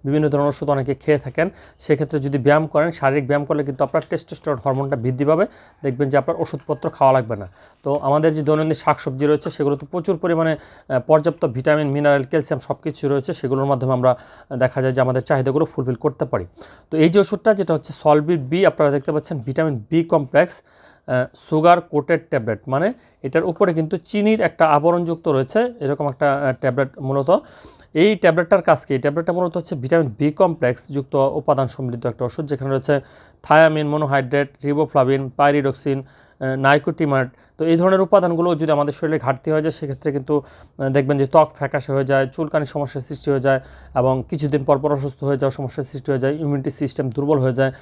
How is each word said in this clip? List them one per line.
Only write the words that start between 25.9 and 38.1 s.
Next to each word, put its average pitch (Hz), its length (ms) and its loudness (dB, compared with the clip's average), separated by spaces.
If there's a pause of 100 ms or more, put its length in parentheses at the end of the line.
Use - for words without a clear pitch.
একটা, 139 260 0
আহ, 139 180 0
ট্যাবলেট 131 460 -4
মূলত। 139 320 -2 (640)
এই 202 220 4
ট্যাবলেটটার 175 460 2
কাজ 156 240 2
কি? 143 80 -2
এই 127 60 0
ট্যাবলেটটা 156 320 -2
মূলত 175 240 -4
হচ্ছে 175 180 -6
ভিটামিন 135 440 0
বি 147 140 0
কমপ্লেক্স 147 580 0
যুক্ত 139 240 -6
উপাদান 135 520 0
সমৃদ্ধ 120 400 -8
একটা 123 180 -6
ওষুধ, 123 200 -6
যেখানে 135 260 -6
রয়েছে 135 300 0 (420)
থায়ামিন, 156 460 4
মনোহাইড্রেট, 143 600 -2 (160)
রিবোফ্লাভিন, 139 640 0
পাইরিডক্সিন, 139 680 0
আহ, - 580 -8
নাইকোটিমাইড। 139 720 0 (300)
তো 156 60 -2
এই 165 120 4
ধরনের 190 240 4
উপাদানগুলো 175 540 2